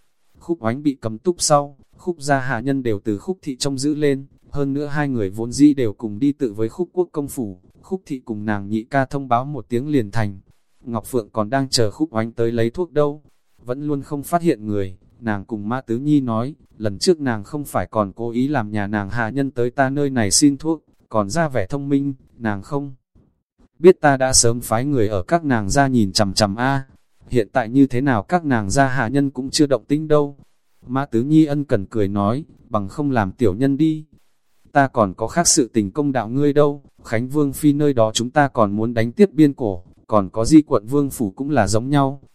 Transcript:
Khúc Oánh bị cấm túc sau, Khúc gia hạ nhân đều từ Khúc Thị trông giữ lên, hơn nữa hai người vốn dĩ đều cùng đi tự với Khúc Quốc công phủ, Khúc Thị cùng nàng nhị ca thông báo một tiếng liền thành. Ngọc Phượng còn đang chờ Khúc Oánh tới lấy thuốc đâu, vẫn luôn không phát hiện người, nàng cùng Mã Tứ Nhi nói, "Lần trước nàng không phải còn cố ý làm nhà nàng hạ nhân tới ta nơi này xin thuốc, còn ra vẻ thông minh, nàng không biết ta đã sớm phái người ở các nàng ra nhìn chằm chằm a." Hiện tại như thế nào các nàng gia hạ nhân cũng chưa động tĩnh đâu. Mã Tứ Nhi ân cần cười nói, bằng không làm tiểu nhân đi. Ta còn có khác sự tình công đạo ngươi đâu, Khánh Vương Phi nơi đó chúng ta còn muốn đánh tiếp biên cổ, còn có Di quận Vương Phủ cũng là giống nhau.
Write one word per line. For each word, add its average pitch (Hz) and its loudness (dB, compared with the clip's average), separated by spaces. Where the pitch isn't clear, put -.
Khúc 170 -6
Oánh 120 -2
bị 143 0
cấm 110 -8
túc 175 -2
sau, 143 0
Khúc 175 -8
gia 139 0
hạ 127 -4
nhân 135 -2
đều 107 0
từ 104 -2
Khúc 185 -6
Thị 131 -8
trông 139 -4
giữ 147 -2
lên, 143 0
hơn 139 -2
nữa 147 -4
hai 147 -2
người 110 -2
vốn 113 -6
dĩ 143 6
đều 120 0
cùng 104 -8
đi 143 0
tự 135 -4
với 110 -2
Khúc 175 -6
Quốc 180 -2
công 143 -6
phủ, 101 -8
Khúc 190 -8
Thị 131 -8
cùng 107 -8
nàng 101 -4
nhị 110 -4
ca 135 0
thông 139 -6
báo 123 0
một 143 -8
tiếng 120 -4
liền 127 0
thành. 98 -2
Ngọc 117 -6
Phượng 107 -4
còn 107 -4
đang 135 -2
chờ 113 0
Khúc 151 -6
Oánh 113 -2
tới 117 -2
lấy 117 0
thuốc 170 -6
đâu, 147 -2
vẫn 135 -8
luôn 143 -4
không 143 -8
phát 170 -4
hiện 120 -2
người, 98 -4
nàng 104 -4
cùng 104 -8
Mã 127 -4
Tứ 117 -4
Nhi 147 2
nói, 123 -4
"Lần 104 -4
trước 165 2
nàng 113 -4
không 147 -8
phải 107 -4
còn 101 -2
cố 117 -8
ý 123 0
làm 120 -2
nhà 104 -4
nàng 101 -4
hạ 110 -2
nhân 139 -4
tới 120 -2
ta 131 0
nơi 143 -2
này 117 0
xin 143 4
thuốc, 156 -6
còn 104 -2
ra 160 0
vẻ 120 -2
thông 143 -6
minh, 139 0
nàng 107 -4
không 143 -8
biết 180 6
ta 139 4
đã 131 0
sớm 120 2
phái 117 0
người 131 2
ở 101 -2
các 170 0
nàng 113 0
ra 139 4
nhìn 113 2
chằm 98 0
chằm 104 0
a." 135 -2
Hiện 110 0
tại 117 0
như 135 6
thế 127 -2
nào 127 2
các 175 -2
nàng 113 0
gia 135 4
hạ 127 -2
nhân 139 0
cũng 131 -8
chưa 147 4
động 123 0
tĩnh 156 -2
đâu. 147 2
Mã 131 -2
Tứ 117 0
Nhi 156 4
ân 143 -2
cần 104 -2
cười 104 0
nói, 104 0
bằng 101 -4
không 147 -4
làm 107 2
tiểu 98 0
nhân 135 0
đi. 156 0
Ta 139 4
còn 101 0
có 110 -4
khác 170 -2
sự 123 2
tình 104 0
công 147 -2
đạo 113 -2
ngươi 139 0
đâu, 147 2
Khánh 120 -4
Vương 143 0
Phi 147 2
nơi 143 2
đó 110 2
chúng 120 -4
ta 147 2
còn 104 0
muốn 117 -2
đánh 117 0
tiếp 196 4
biên 147 4
cổ, 98 -4
còn 98 0
có 110 -2
Di 151 8
quận 110 -2
Vương 139 0
Phủ 135 -4
cũng 139 -8
là 123 4
giống 110 0
nhau. 139 0